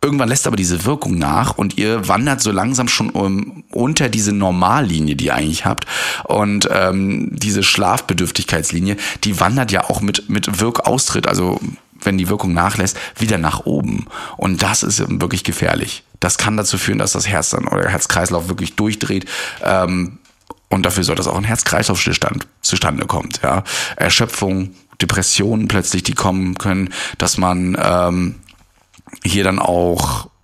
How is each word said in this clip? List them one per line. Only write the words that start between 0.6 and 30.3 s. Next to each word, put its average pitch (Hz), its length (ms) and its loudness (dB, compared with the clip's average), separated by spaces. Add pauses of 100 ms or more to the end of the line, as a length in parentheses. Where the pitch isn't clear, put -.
Wirkung 98 320 -2
nach 82 400 0
und 98 180 -2
ihr 107 320 0
wandert 123 320 2
so 107 100 0
langsam 120 380 0
schon - 220 0
um, 98 600 -2
unter 139 380 2
diese 107 240 0
Normallinie, 92 840 2
die 69 120 -2
ihr 69 80 0
eigentlich 78 320 -2
habt. - 200 -2 (380)
Und, 104 480 2
ähm, 95 600 0
diese 101 300 0
Schlafbedürftigkeitslinie, 92 1300 0 (280)
die 101 160 0
wandert 117 300 2
ja 95 200 0
auch - 100 0
mit, 101 300 -2
mit 101 280 -2
Wirkaustritt, - 680 0
also 95 320 2 (400)
wenn 98 160 2
die 92 140 0
Wirkung 95 240 0
nachlässt, 92 420 0 (220)
wieder 110 180 2
nach 80 300 0
oben. - 400 0 (320)
Und 95 240 0
das - 200 2
ist - 220 0 (160)
wirklich 92 240 -2
gefährlich. - 580 -2 (160)
Das 90 200 0
kann 104 180 0
dazu 101 220 0
führen, 104 200 0
dass 98 140 0
das - 160 -2
Herz 90 220 0
dann - 180 -2
oder - 220 2
Herzkreislauf 87 580 0
wirklich 92 280 -4
durchdreht. 101 500 0 (360)
Ähm, 92 560 0 (520)
und 92 160 2
dafür 92 180 2
sorgt, 80 140 0
dass - 80 -2
auch - 100 0
ein 98 80 -2
Herz-Kreislauf-Stillstand - 1000 0 (160)
zustande - 420 0
kommt. - 380 -4
Ja? 82 220 0 (320)
Erschöpfung, 95 720 0 (320)
Depressionen 104 680 2
plötzlich, 92 360 0
die - 100 -2
kommen 92 420 0
können, 95 320 -2 (300)
dass - 180 0
man, 90 420 2
ähm, 90 580 2 (880)
hier 98 180 2
dann 95 160 2
auch 87 720 0 (160)